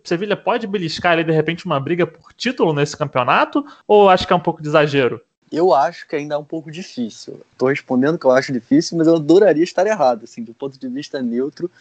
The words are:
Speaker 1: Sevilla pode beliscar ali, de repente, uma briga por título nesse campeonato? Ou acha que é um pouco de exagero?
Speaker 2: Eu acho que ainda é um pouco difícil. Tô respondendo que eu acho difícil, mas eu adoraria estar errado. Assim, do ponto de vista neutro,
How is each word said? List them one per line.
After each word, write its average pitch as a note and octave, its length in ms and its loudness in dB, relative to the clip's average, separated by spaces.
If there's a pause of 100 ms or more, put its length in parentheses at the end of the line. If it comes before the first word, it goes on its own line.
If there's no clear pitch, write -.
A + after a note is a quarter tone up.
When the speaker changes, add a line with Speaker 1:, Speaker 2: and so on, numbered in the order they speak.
Speaker 1:
Sevilla F#3+ 320 -4
pode A3+ 320 -4
beliscar F3+ 460 -2
ali, E3 100 2
de D#3+ 80 -2
repente, D#3 340 -2
uma D#3 140 -2
briga E3 260 -2
por - 280 -12
título A3+ 400 -2
nesse D3 240 -2
campeonato? F#3+ 680 0 (220)
Ou G#3 220 6
acha F#3 180 2
que G3 60 0
é - 20 4
um F3 60 2
pouco E3 200 -4
de D3+ 60 -8
exagero? C#3 540 2 (280)
Speaker 2:
Eu E3+ 240 2
acho D3+ 360 0
que - 40 -10
ainda D3 220 -6
é - 20 -2
um D3+ 60 -10
pouco D#3+ 260 -12
difícil. F#3+ 720 -12 (180)
Tô - 100 0
respondendo C#3 520 -2
que - 60 -4
eu C3 60 6
acho B2+ 200 2
difícil, C#3 460 0
mas D#3+ 100 2
eu E3 80 6
adoraria E3 480 4
estar F3+ 240 -2
errado. B2+ 380 0
Assim, - 180 -14
do A2+ 100 -16
ponto C3+ 240 -12
de C3+ 120 -12
vista C#3 320 -10
neutro, C3 600 -6